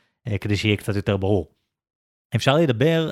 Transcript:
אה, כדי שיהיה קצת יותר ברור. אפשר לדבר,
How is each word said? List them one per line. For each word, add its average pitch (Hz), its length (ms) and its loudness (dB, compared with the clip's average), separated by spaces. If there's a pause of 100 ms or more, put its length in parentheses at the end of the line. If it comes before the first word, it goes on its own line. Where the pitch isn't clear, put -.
(280)
אה, 101 100 -2
כדי 104 180 -2
שיהיה 104 200 2
קצת 101 200 -4
יותר 101 200 0
ברור. 95 320 0 (880)
אפשר 135 200 2
לדבר, 160 560 2